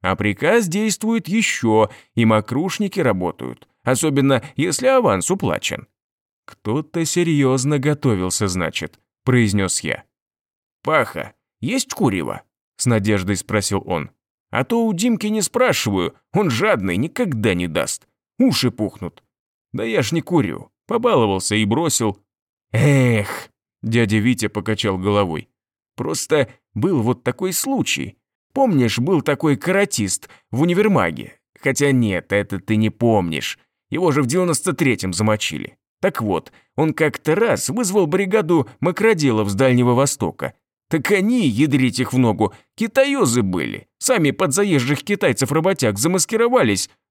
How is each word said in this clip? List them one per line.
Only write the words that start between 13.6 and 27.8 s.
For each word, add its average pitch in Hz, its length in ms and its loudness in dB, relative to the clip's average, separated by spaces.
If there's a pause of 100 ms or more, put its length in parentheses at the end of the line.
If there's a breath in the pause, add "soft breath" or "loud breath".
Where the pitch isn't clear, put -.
он. 80 260 -6 (380)
«А 120 140 -2
то 233 220 0
у 220 80 0
Димки 208 340 0
не 214 140 -2
спрашиваю, 110 760 -2 (180)
он 190 160 2
жадный, 113 480 0
никогда 123 560 -2
не 87 140 -2
даст. 78 400 -6 (320)
Уши 151 320 2
пухнут». - 520 -8 (500)
«Да 135 100 -6
я 220 180 0
ж 117 120 -2
не 165 80 0
курю, 131 500 -2 (160)
побаловался 131 680 0
и 107 100 2
бросил». 120 540 -2 (520)
«Эх», 123 800 2 (340)
дядя 110 340 2
Витя 110 300 0
покачал 101 500 -4
головой. 95 520 -2 (460)
«Просто 151 540 -2 (240 loud breath)
был 147 280 0
вот 120 220 -2
такой 180 300 -4
случай. - 640 -4 (360)